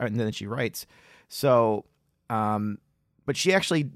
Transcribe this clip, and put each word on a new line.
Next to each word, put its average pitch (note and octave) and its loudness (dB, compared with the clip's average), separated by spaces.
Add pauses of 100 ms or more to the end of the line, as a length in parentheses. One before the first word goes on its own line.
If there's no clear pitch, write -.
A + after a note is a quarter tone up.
or A#2+ -2
than G#2+ -2
she G#2 -8
writes. A2+ -6 (420)
So, A2+ 4 (460)
um, G#2+ -2 (460)
but C3+ -2
she F#3 2
actually E3 2